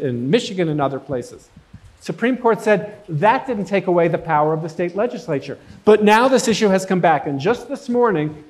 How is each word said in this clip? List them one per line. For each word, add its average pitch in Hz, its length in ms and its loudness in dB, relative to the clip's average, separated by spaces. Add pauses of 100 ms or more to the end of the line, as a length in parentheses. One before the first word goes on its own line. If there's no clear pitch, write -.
in 127 280 -4
Michigan, 185 400 -2
and 151 100 -2
other 135 200 -2
places. - 500 -10 (520)
Supreme 226 360 -4
Court 226 240 0
said - 340 0 (140)
that 196 360 0
didn't 208 200 -4
take 190 220 -2
away 175 200 2
the 165 100 -2
power 156 360 0
of 156 80 -4
the 165 80 -8
state 175 260 -6
legislature. 196 640 -6 (260)
But 214 180 6
now 220 280 4
this 254 180 2
issue 214 220 2
has 190 160 2
come 185 160 0
back, 160 260 4
and 139 140 -4
just 226 260 -2
this 269 220 -10
morning, 196 600 0